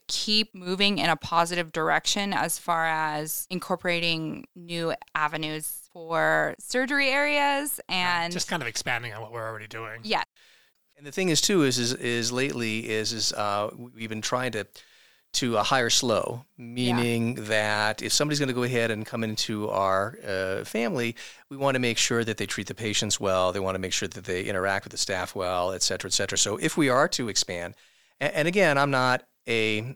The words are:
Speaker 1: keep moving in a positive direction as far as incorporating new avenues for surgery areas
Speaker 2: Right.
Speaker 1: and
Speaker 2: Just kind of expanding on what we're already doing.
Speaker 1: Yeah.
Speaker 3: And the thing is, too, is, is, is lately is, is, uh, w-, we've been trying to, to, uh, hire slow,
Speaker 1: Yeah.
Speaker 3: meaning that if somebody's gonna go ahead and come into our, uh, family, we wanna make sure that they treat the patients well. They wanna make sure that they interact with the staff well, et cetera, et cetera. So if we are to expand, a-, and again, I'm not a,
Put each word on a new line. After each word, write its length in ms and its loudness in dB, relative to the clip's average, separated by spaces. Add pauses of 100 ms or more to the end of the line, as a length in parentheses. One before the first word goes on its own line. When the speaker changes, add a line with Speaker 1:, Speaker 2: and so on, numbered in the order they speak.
Speaker 1:
keep 480 0
moving 440 2
in 100 4
a 60 4
positive 560 0
direction 600 2
as 260 0
far 280 0
as 640 -2
incorporating 960 -2 (100)
new 380 -2 (200)
avenues 800 -4
for 680 2
surgery 500 0
areas 720 2 (100)
Speaker 2:
Right. 60 -2
Speaker 1:
and 380 0
Speaker 2:
Just 140 -2
kind 140 -2
of 60 -4
expanding 460 -2
on 80 -10
what 100 -12
we're 140 -6
already 220 -8
doing. 360 -10
Speaker 1:
Yeah. 200 0 (720)
Speaker 3:
And 100 -20
the 60 -12
thing 180 2
is, 120 6
too, 220 6
is, 140 4
is, 180 0
is 360 0
lately 560 -2
is, 240 -2
is, 220 -2
uh, 380 0
w-, 220 -16
we've 140 -10
been 140 -6
trying 320 -2
to, 120 -4 (680)
to, 240 2
uh, 60 4
hire 260 2
slow, 560 2 (120)
Speaker 1:
Yeah. 60 -14
Speaker 3:
meaning 720 0 (100)
that 560 0
if 120 -2
somebody's 260 2
gonna 140 0
go 100 0
ahead 280 2
and 140 -4
come 200 -4
into 440 -2
our, 560 2
uh, 380 -2
family, 540 -2 (320)
we 80 -12
wanna 220 2
make 180 2
sure 260 2
that 140 -2
they 80 -4
treat 220 -6
the 80 -10
patients 440 -2
well. 320 2
They 80 -4
wanna 200 -2
make 140 -4
sure 140 -2
that 160 -12
they 200 -2
interact 420 -2
with 60 -14
the 60 -10
staff 380 -4
well, 380 0
et 100 -4
cetera, 240 -2
et 60 -2
cetera. 240 0
So 200 2
if 200 0
we 100 4
are 220 4
to 180 -2
expand, 480 -4 (460)
a-, 160 0
and 100 2
again, 300 4
I'm 140 4
not 320 2 (240)
a, 480 0